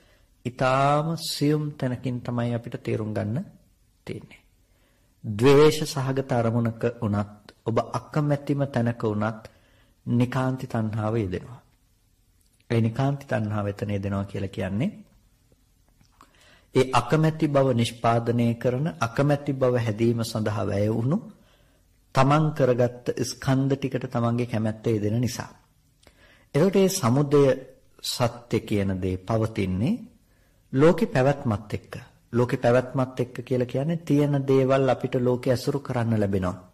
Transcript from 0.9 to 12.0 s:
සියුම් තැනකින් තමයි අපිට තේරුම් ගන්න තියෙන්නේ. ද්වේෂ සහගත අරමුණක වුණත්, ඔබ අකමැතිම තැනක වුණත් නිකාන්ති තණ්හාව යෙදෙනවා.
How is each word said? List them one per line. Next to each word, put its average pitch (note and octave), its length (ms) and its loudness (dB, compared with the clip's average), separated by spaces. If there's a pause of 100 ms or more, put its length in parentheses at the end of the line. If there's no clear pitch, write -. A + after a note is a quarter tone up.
සියුම් D3+ 480 0
තැනකින් B2+ 500 -4
තමයි A#2+ 320 -4
අපිට A#2+ 240 -6
තේරුම් A2+ 360 -4
ගන්න G#2 240 -4 (720)
තියෙන්නේ. - 340 -14 (800)
ද්වේෂ C3+ 600 6
සහගත C3+ 480 -4
අරමුණක A2+ 520 0 (120)
වුණත්, G#2 480 -2 (180)
ඔබ A2+ 160 -2 (120)
අකමැතිම D3 760 -2
තැනක A#2 380 -2
වුණත් G#2+ 400 -2 (600)
නිකාන්ති B2+ 640 -2
තණ්හාව A2 480 -2
යෙදෙනවා. G2+ 460 -6 (1080)